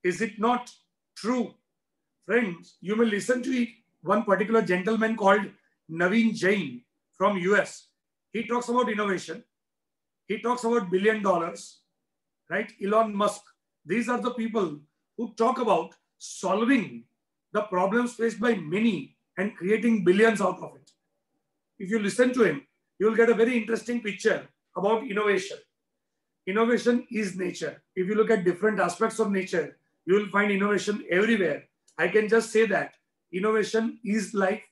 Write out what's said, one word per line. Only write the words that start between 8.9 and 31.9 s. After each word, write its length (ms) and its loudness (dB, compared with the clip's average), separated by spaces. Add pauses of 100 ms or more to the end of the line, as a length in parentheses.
innovation. 520 -4 (840)
He 140 -6
talks 240 -4
about 260 0
billion 320 2
dollars, 580 -2 (680)
right? 200 -4 (140)
Elon 300 2
Musk. 280 -2 (440)
These 240 -2
are 100 0
the 120 -2
people 460 -4 (380)
who 180 -8
talk 240 0
about 360 0 (240)
solving 840 0 (480)
the 100 0
problems 520 0
faced 240 -2
by 160 2
many 640 -2 (220)
and 180 -4
creating 480 0
billions 380 4
out 180 -2
of 160 -14
it. 140 -20 (880)
If 120 -10
you 80 2
listen 360 2
to 100 4
him, 220 -2 (320)
you 80 0
will 100 2
get 140 6
a 40 4
very 220 2
interesting 460 -2
picture 440 -2 (300)
about 320 0
innovation. 480 0 (920)
Innovation 640 2
is 260 -4
nature. 460 -8 (140)
If 100 -2
you 80 -2
look 160 2
at 140 2
different 360 0
aspects 380 -2
of 120 0
nature, 480 -4 (260)
you 100 2
will 140 2
find 240 2
innovation 580 0
everywhere. 540 2 (320)